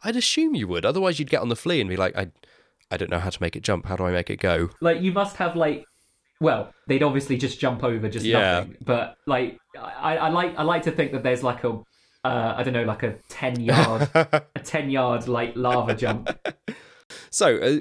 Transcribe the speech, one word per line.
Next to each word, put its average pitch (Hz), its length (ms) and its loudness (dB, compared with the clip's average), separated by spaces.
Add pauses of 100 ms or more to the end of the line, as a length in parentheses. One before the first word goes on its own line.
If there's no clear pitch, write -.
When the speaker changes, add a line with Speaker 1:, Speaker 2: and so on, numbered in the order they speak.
Speaker 1:
I'd 226 140 -2
assume 311 380 2
you 175 120 0
would, - 180 0
otherwise 170 340 2
you'd 143 100 -4
get 156 120 2
on 120 80 -2
the 117 60 0
flea 165 240 0
and 98 100 0
be 92 80 -2
like, 92 200 0
"I, 95 140 -4 (580)
I 90 80 -4
don't 87 140 -4
know 87 80 0
how 92 100 -2
to - 120 -8
make 85 140 -2
it - 80 -10
jump, 95 220 0
how 95 100 -4
do 92 100 -2
I 90 60 0
make 90 180 -2
it 101 120 -6
go?" 85 280 2 (120)
Speaker 2:
Like, 165 200 2
you 185 100 2
must 196 240 -2
have, 170 220 -2
like, 151 260 0 (560)
well, 123 320 0 (160)
they'd 139 160 2
obviously 139 340 2
just 131 220 -4
jump 123 240 -2
over 113 260 -2
just 110 160 -4
Speaker 1:
Yeah. 98 360 4
Speaker 2:
nothing, - 240 -12
but, 120 300 -2 (120)
like, 127 300 -2 (200)
I, 135 380 -4
I 156 140 0
like, 175 280 0
I 156 60 -2
like 165 200 0
to 160 80 0
think 147 200 -2
that 123 120 -6
there's, 127 200 0
like, 123 220 -2
a, 107 160 -2 (420)
uh, 117 340 0
I 123 60 -2
don't 127 100 0
know, 117 100 0
like, 110 200 -2
a 110 120 -4 (140)
ten 127 300 -4
yard, 117 520 4
Speaker 1:
<laughs> - 40 -14
Speaker 2:
a 156 260 4 (220)
ten 143 260 -4
yard, 123 380 0
like, 117 280 -2
lava 123 400 2
jump. 110 340 -2 (1000)
Speaker 1:
So, 143 280 4
uh, 135 240 4